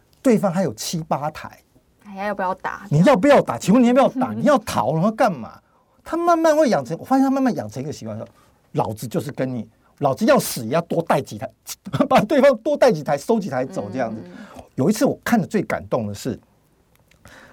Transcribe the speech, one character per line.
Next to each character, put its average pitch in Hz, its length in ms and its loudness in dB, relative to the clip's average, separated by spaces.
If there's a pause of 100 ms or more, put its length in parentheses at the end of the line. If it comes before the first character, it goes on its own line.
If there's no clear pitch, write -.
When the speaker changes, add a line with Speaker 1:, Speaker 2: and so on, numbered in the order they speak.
(200)
Speaker 1:
对 247 160 4
方 180 160 0
还 185 100 -2
有 131 120 -4
七 - 280 -8
八 151 280 -4
台。 - 280 -14 (460)
Speaker 2:
哎 202 120 -20
呀， 196 100 -6
要 208 80 -4
不 202 80 -6
要 185 120 -2
打？ - 360 -10
Speaker 1:
你 147 120 4
要 262 140 6
不 185 100 2
要 269 140 8
打？ - 180 -2
请 - 140 0
问 254 100 6
你 233 60 6
要 247 60 4
不 262 40 4
要 247 120 6
打？ 247 220 -4
Speaker 2:
<laughs> 107 40 -8
Speaker 1:
你 117 60 -6
要 277 160 4
逃， 120 340 -2
然 160 100 0
后 214 80 2
干 220 220 0
嘛？ 110 260 -14 (460)
他 - 120 -6
慢 339 200 2
慢 320 200 4
会 311 120 4
养 156 160 0
成， 156 140 -8
我 - 60 -18
发 262 120 2
现 269 80 4
他 269 60 2
慢 269 100 0
慢 247 140 2
养 107 140 -8
成 107 140 -10
一 143 40 -10
个 147 60 -8
习 - 120 -14
惯， 107 140 -10
说 117 80 -12 (460)
：“老 139 200 -2
子 104 140 -10
就 123 140 -4
是 117 100 -6
跟 135 180 -6
你， 123 200 -8 (300)
老 143 140 2
子 165 120 -4
要 254 120 4
死 - 280 -4
也 107 60 -8
要 156 100 0
多 170 200 -4
带 165 200 0
几 107 180 -10
台， - 100 -10 (300)
<laughs> - 300 -2
把 262 140 6
对 262 180 0
方 269 180 6
多 294 180 -2
带 269 140 4
几 156 140 -2
台， 143 120 -2
收 226 220 -2
几 196 100 -6
台 131 160 -2
走 107 280 -8
这 127 80 -4
样 113 120 -4
子。” 113 140 -10
Speaker 2:
嗯。 - 60 -20 (420)
Speaker 1:
有 135 160 2
一 - 20 4
次 247 120 -2
我 151 180 0
看 240 180 2
的 147 60 -2
最 202 160 -2
感 87 240 -6
动 113 220 -4
的 104 60 -10
是， 98 240 -8 (1160)